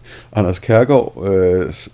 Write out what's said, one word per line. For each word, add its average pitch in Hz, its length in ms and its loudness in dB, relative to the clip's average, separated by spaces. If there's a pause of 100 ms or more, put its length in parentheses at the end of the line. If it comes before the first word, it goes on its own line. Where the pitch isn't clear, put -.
<laughs> - 360 -18
Anders 90 220 -2
Kjærgaard, 120 680 0
øh, 92 460 0
s-, - 220 -18